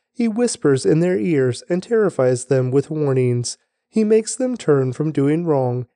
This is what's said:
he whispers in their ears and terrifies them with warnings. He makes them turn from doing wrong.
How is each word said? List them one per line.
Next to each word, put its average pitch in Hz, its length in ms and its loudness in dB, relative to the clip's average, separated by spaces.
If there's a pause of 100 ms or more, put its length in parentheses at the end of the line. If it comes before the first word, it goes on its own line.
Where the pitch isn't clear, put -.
(140)
he 233 120 -2
whispers 202 600 0
in 165 140 4
their 180 180 0
ears 139 500 0
and 180 140 -2
terrifies 135 640 0
them 131 240 0
with 135 180 0
warnings. 131 720 -2 (320)
He 220 140 0
makes 220 300 0
them 254 220 -4
turn 135 380 0
from 156 180 -2
doing 147 320 0
wrong. 127 500 -2